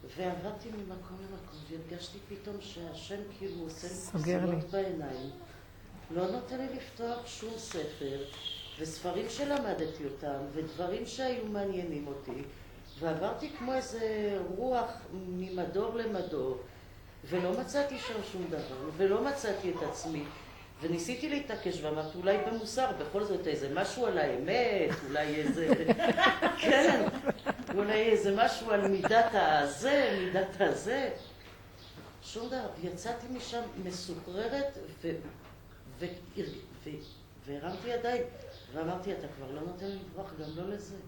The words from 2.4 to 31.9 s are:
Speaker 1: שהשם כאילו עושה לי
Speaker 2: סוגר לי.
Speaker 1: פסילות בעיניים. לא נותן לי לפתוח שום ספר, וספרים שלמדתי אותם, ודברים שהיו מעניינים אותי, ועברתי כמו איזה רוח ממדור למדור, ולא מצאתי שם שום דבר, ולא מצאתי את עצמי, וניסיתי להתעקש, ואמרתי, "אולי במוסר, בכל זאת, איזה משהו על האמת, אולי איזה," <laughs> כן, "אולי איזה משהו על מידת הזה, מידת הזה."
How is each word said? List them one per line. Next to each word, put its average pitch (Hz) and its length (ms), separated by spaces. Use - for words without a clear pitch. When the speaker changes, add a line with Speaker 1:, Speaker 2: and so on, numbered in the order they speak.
Speaker 1:
שהשם 170 560
כאילו 175 260
עושה 160 240
לי 185 60
Speaker 2:
סוגר 180 520
לי. 175 160
Speaker 1:
פסילות - 100
בעיניים. 156 580
לא 185 160
נותן 247 260
לי 262 180
לפתוח 233 420
שום 220 300
ספר, 151 600
וספרים 175 500
שלמדתי 226 760
אותם, 139 320
ודברים 175 520
שהיו 247 400
מעניינים 180 640
אותי, 139 340
ועברתי 170 580
כמו 247 160
איזה 247 260
רוח 240 340
ממדור 185 840
למדור, 170 640
ולא 180 320
מצאתי 277 380
שם 453 320
שום 180 180
דבר, 135 480
ולא 196 260
מצאתי 208 480
את 165 180
עצמי, 156 340
וניסיתי 170 480
להתעקש, 220 520
ואמרתי, 156 360
"אולי 190 200
במוסר, 226 400
בכל 190 240
זאת, 180 240
איזה 143 260
משהו 202 320
על 185 120
האמת, 165 720
אולי 151 260
איזה," 165 320
<laughs> 381 440
כן, 269 460
"אולי 214 260
איזה 196 240
משהו 233 260
על 202 160
מידת 214 460
הזה, 196 920
מידת 190 360
הזה." 220 480